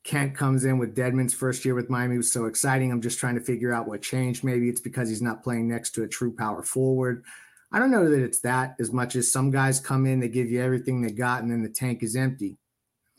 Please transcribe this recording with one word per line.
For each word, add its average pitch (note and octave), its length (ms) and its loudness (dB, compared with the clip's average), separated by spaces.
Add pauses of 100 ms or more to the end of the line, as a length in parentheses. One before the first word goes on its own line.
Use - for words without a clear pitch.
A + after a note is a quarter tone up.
Kent C#3 300 -2
comes C3+ 300 2
in C3 140 4
with A2 180 -2
Dedmon's B2+ 360 2
first B2+ 320 -2
year C3 120 2
with A#2+ 120 -4
Miami B2 280 0
was A#2 160 0
so A#2 140 0
exciting. C3 440 2
I'm A#2+ 100 0
just A#2 200 -4
trying B2 160 0
to A#2 40 -2
figure A#2+ 320 0
out A#2 140 -2
what G#2 160 -8
changed. B2+ 400 -2
Maybe B2 260 2
it's A#2+ 120 -2
because A#2+ 280 -4
he's A2 140 -2
not A2+ 220 -2
playing A#2 240 0
next A#2 240 -4
to A2+ 100 -4
a G#2+ 60 -4
true A#2+ 260 -2
power G#2+ 300 -4
forward. C3 580 2 (480)
I - 80 0
don't C4 140 4
know F3+ 180 6
that C#3+ 100 6
it's A#2+ 200 0
that C3 400 0
as A2+ 100 -2
much B2 240 -2
as B2 160 2
some C3+ 220 2
guys C3+ 260 4
come C3+ 280 0
in, C3 120 2
they B2 100 0
give A#2+ 220 0
you B2 100 0
everything B2+ 420 0
they A2 100 -2
got, B2 320 -2
and A#2 80 0
then A#2 100 0
the G#2+ 60 -2
tank A#2+ 340 -4
is A2+ 140 -2
empty. C3 420 -2 (600)